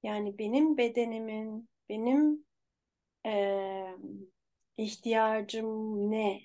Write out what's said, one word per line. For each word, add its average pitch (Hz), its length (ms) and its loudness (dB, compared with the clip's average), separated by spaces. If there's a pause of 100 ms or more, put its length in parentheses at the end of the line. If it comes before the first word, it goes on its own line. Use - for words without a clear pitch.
Yani 208 340 -4
benim 269 400 4
bedenimin, 226 920 -2 (200)
benim, 285 560 2 (800)
e, 196 720 -2 (840)
ihtiyacım 220 1300 0
ne? 214 340 0